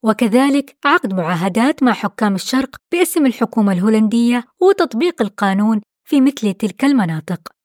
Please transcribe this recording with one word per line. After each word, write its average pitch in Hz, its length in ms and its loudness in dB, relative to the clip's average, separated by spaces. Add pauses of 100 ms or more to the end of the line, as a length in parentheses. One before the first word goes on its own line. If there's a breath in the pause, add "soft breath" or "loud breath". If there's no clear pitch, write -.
وكذلك 262 800 2
عقد 269 300 0
معاهدات 185 680 0
مع 247 100 2
حكام 202 420 -2
الشرق 262 420 -4 (160)
باسم 339 340 0
الحكومة 214 460 0
الهولندية 220 720 0 (160)
وتطبيق 349 640 0
القانون 208 580 0 (280)
في 285 120 2
مثل 262 340 0
تلك - 300 -4
المناطق. 180 560 -2 (240)